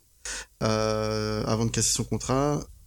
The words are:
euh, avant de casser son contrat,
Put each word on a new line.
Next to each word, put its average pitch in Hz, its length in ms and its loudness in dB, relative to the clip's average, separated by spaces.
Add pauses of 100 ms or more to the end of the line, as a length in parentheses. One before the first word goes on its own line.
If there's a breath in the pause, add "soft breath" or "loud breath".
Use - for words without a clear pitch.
(640 loud breath)
euh, 107 840 0
avant 113 180 2
de 113 60 2
casser - 240 2
son 117 100 -2
contrat, 135 580 0 (240)